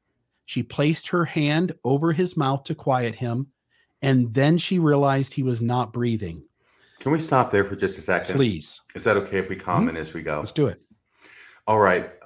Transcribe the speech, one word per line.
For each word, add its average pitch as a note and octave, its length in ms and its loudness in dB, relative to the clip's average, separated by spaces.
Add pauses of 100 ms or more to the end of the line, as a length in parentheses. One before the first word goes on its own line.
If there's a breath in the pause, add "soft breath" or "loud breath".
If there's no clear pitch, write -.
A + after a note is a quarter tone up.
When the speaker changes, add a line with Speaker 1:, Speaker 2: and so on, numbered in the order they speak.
(440)
Speaker 1:
She - 180 -4
placed D3+ 460 -2
her F3 160 0
hand D#3+ 480 0 (120)
over C#3+ 280 2
his F3+ 240 -2
mouth C#3 280 0
to E3 100 -8
quiet B2+ 400 -2
him, B2 320 -4 (560)
and B2+ 320 2
then D3 240 4
she F#3 200 -2
realized C#3 540 2
he C#3+ 100 -4
was B2 200 -2
not A#2 300 -2
breathing. G#2+ 520 -4 (560 soft breath)
Speaker 2:
Can C3+ 120 -2
we D#3+ 80 0
stop B2+ 300 2
there G2 140 2
for G2 120 -8
just F#2+ 220 -4
a - 40 -14
second? F2+ 340 -2
Speaker 1:
Please. A2 440 -2 (140)
Speaker 2:
Is - 100 -10
that G#2+ 120 4
okay G2 220 -2
if F2+ 100 -4
we F#2 80 -8
comment F2 400 0
Speaker 1:
Mm-hmm. D#2+ 60 -6
Speaker 2:
as - 120 -12
we D#2+ 80 -10
go? D2+ 160 -4
Speaker 1:
Let's - 140 -8
do D3 140 0
it. - 140 -6 (840 loud breath)
Speaker 2:
All A2 120 2
right. F#2 320 4 (160)